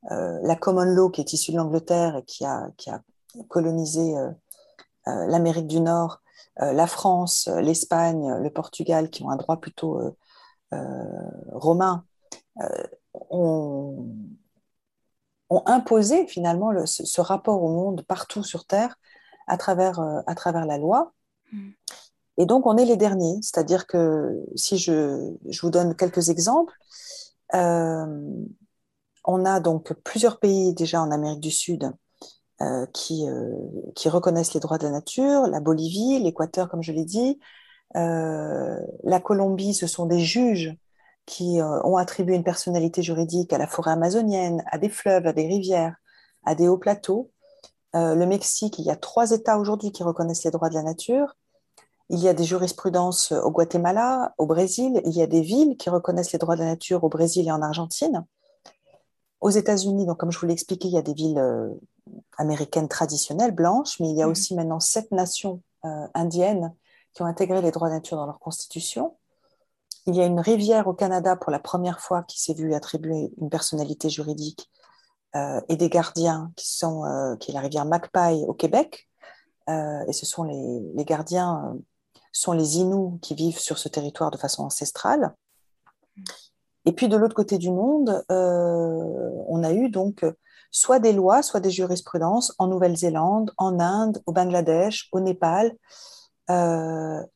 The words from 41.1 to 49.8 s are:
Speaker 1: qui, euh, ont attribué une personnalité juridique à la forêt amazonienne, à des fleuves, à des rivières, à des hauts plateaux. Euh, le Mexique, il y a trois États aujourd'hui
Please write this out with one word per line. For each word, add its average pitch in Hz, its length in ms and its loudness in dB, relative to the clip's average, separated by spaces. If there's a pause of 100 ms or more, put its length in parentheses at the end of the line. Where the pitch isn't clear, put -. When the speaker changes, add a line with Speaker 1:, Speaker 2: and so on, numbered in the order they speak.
Speaker 1:
qui, 175 360 -2
euh, 151 240 0
ont 185 120 4
attribué 180 400 0
une 170 80 0
personnalité 175 580 0
juridique 170 500 0
à 143 60 2
la 147 80 0
forêt 165 260 -2
amazonienne, 180 800 0
à 165 80 -4
des 185 100 0
fleuves, 185 380 2
à 160 60 2
des 156 140 0
rivières, 180 500 0 (480)
à 160 100 2
des 170 140 4
hauts 185 100 6
plateaux. 202 520 -2 (640)
Euh, 165 200 2
le 175 120 4
Mexique, 202 520 -2
il 160 60 -6
y - 60 0
a - 60 0
trois 226 360 2
États 220 260 2
aujourd'hui 208 320 -2